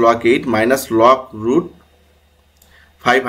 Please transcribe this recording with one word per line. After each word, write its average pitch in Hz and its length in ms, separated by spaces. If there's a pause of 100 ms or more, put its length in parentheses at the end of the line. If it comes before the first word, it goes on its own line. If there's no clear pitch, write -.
log 117 140 (140)
eight 143 120 (100)
minus 120 280 (180)
log 127 180 (260)
root 151 220 (1400)
five 127 240